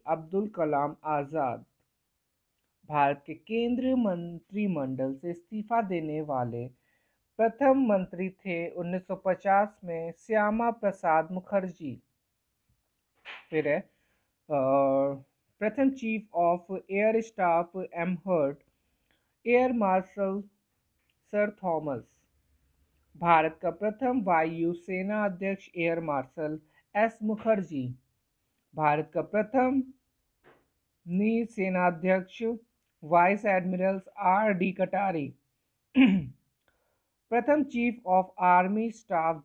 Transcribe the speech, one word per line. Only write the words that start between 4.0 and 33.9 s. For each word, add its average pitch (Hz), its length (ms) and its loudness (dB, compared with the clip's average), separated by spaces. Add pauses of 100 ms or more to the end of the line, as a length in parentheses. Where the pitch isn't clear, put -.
से 175 160 -8
इस्तीफा 214 500 -4
देने 160 400 -4
वाले 123 460 -4 (720)
प्रथम 226 400 2
मंत्री 190 520 0
थे 170 400 -6
उन्नीस 175 380 -8
सौ 190 80 -6
पचास 196 680 0
में 165 280 -8
श्यामा 220 600 0
प्रसाद 180 600 0
मुखर्जी। 185 680 -6 (1500)
फिर 156 180 0
है, 151 120 0 (720)
अ, 143 120 0 (1000)
प्रथम 214 300 0
chief 220 320 -4 (160)
of 175 420 0 (140)
air 214 220 2
staff 175 800 -2
एम 170 200 -2
हर्ट, 165 440 0 (880)
एयर 247 260 4
मार्शल 196 680 0 (880)
सर 208 200 0
थॉमस। 151 680 -6 (1000)
भारत 160 440 4
का 170 100 -2
प्रथम 214 500 -2
वायु 165 520 0
सेना 196 520 -4
अध्यक्ष 196 520 -6
एयर 165 220 -2
मार्शल 156 600 -6 (360)
एस 220 280 0
मुखर्जी। 190 720 -2 (800)
भारत 151 380 0
का 160 80 -2
प्रथम 254 640 0 (1200)
नी 220 380 0
सेनाध्यक्ष 185 960 0 (600)
वाइस 180 420 4
एडमिरल 185 560 0 (160)